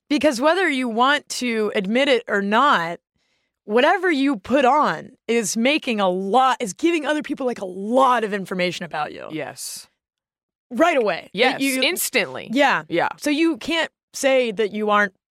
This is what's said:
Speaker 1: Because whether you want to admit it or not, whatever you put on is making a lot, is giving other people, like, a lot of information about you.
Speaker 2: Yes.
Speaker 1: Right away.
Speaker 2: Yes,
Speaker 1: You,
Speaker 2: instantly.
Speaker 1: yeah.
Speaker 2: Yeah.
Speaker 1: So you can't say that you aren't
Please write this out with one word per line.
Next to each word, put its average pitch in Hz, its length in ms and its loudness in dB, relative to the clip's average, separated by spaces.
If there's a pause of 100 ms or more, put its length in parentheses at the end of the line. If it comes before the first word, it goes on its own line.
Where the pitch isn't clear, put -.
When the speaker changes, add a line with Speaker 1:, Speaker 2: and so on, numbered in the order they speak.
Speaker 1:
Because 277 320 0
whether 339 280 2
you 262 200 -2
want 254 420 0
to 226 440 -2
admit 220 340 0
it 240 200 2
or 202 120 0
not, 202 600 2 (640)
whatever 330 460 2
you 269 260 0
put 254 280 2
on 240 460 2 (160)
is 226 300 -2
making 247 440 0
a 190 80 2
lot, 196 520 2
is 202 140 -6
giving 320 320 0
other 302 160 -2
people, 277 240 -8
like, 233 140 -4
a 202 60 -8
lot 226 580 2
of 196 80 -6
information 180 520 -4
about 151 280 -6
you. 65 200 -14
Speaker 2:
Yes. - 560 -12 (840)
Speaker 1:
Right 302 260 2
away. 208 360 -2
Speaker 2:
Yes, 226 280 0
Speaker 1:
You, 262 220 0
Speaker 2:
instantly. 185 680 -2
Speaker 1:
yeah. 226 360 2
Speaker 2:
Yeah. 156 200 0 (100)
Speaker 1:
So 294 120 -2
you 311 260 0
can't 320 340 -4 (240)
say 254 380 0
that 208 200 -4
you 214 180 -4
aren't 208 240 2 (160)